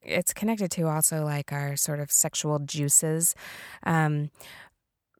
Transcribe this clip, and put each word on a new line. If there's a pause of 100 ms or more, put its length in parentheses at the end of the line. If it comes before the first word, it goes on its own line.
it's
connected
to
also,
like,
our
sort
of
sexual
juices. (500)
Um, (920)